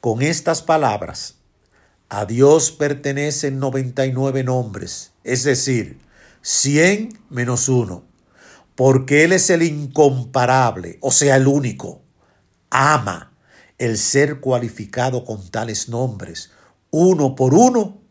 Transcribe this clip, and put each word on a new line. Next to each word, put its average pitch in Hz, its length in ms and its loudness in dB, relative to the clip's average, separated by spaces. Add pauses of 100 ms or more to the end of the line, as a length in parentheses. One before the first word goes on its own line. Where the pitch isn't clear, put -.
con 117 220 -2
estas 165 400 -2
palabras: 143 720 -2 (720)
"A 104 160 -6
Dios 135 480 4
pertenecen 143 840 -4
noventa 131 480 -4
y 135 60 -4
nueve 135 320 -2
nombres, 120 680 -6 (120)
es 127 200 -2
decir, 131 560 -2 (400)
cien 180 760 0 (100)
menos 120 400 -4
uno, 110 360 -2 (680)
porque 135 500 4
Él 170 80 2
es 185 180 2
el 165 120 2
incomparable, 131 1400 0
o 135 100 -2
sea, 139 260 4
el 131 100 4
único. 139 560 -2 (680)
Ama 135 600 0 (440)
el 113 220 -4
ser 139 420 0
cualificado 123 840 -4
con 98 260 -14
tales 113 400 -8
nombres, 117 600 -8 (380)
uno 156 440 2
por 131 180 2
uno. 226 480 4 (100)